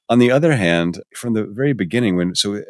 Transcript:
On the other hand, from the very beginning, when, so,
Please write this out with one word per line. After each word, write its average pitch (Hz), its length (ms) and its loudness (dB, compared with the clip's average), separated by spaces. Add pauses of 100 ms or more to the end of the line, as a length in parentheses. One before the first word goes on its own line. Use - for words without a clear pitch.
On 117 100 4
the 120 100 6
other 147 260 2
hand, 85 460 0 (140)
from 120 180 -6
the 107 120 0
very 127 280 -2
beginning, 101 420 0
when, 90 200 -2
so, 104 340 -4